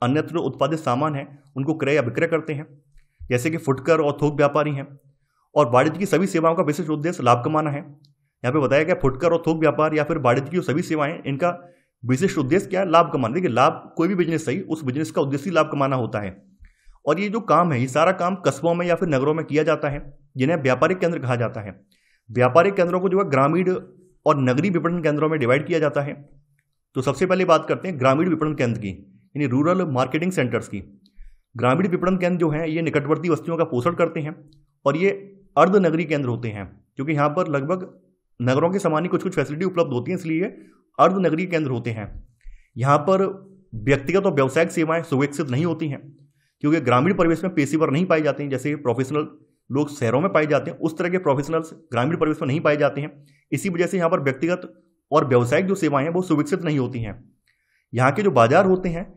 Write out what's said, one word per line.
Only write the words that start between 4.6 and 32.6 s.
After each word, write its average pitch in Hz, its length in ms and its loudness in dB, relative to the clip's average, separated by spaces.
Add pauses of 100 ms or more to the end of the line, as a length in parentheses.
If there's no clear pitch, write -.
हैं। 139 160 -8 (680)
और 147 160 4
वाणिज्य 151 280 4
की 196 80 -2
सभी 180 200 2
सेवाओं 165 280 2
का 180 80 0
विशिष्ट 151 280 -2
उद्देश्य 151 320 -4
लाभ 120 220 4
कमाना 156 260 0
है। 143 80 -6
यहाँ - 760 -10
पे 156 60 2
बताया 139 240 4
गया 175 120 2
फुटकर 180 380 2
और 165 140 0
थोक 165 120 2
व्यापार 156 360 2
या 151 100 2
फिर 160 140 -2
वाणिज्य 135 320 2
की 180 60 -4
जो 170 60 0
सभी 175 200 -2
सेवाएं, 156 400 -4
इनका 139 280 -2 (520)
विशिष्ट 135 360 0
उद्देश्य 151 280 0
क्या 180 140 -2
है, 185 100 -2
लाभ 160 220 6
कमाना। 127 220 0
देखिए 180 160 0
लाभ, 143 460 2
कोई 165 120 0
भी 202 60 0
बिजनेस 165 320 0
सही, 156 140 -2
उस 156 240 -8
बिजनेस 147 260 -4
का 175 120 0
उद्देश्य 139 220 -4
ही 196 60 -6
लाभ 156 220 2
कमाना 135 240 0
होता 110 240 -4
है। 95 160 -10 (720)
और 160 140 0
ये 208 80 -2
जो 226 120 -4
काम 160 320 2
है, 120 80 0
ये 127 80 0
सारा 156 240 2
काम 180 240 -2
कस्बों 165 380 0
में 175 120 -2
या 170 80 2
फिर 175 140 -2
नगरों 143 260 2
में 160 120 -4
किया 147 160 0
जाता 156 260 0
है, 143 300 -10 (180)
जिन्हें 139 200 0
व्यापारिक 143 420 0
केंद्र 170 200 -2
कहा 127 180 -2
जाता 117 240 -4
है। 101 200 -14 (500)
व्यापारिक 127 440 4
केंद्रों 175 260 0
को 190 80 -2
जो 180 100 0
है 190 120 -2
ग्रामीण 160 440 2 (520)
और 151 140 4
नगरीय 131 300 2
विपणन 170 320 -2
केंद्रों 151 260 0
में 160 120 -2
डिवाइड 135 260 2
किया 170 120 -2
जाता 147 220 0
है। 143 140 -6 (840)
तो 131 60 -2
सबसे 139 240 0
पहले 185 180 2
बात 160 240 4
करते 143 200 -4
हैं 170 120 -8
ग्रामीण 143 280 4
विपणन 156 260 -2
केंद्र 120 260 -2
की, 98 100 -6 (460)
यानी 143 100 -2
रूरल 151 400 0
मार्केटिंग 156 460 -2
सेंटर्स 120 360 -2
की। 98 140 -10 (760)
ग्रामीण 127 320 2
विपणन 180 280 0
केंद्र 180 220 0
जो 160 120 2
हैं 156 160 -4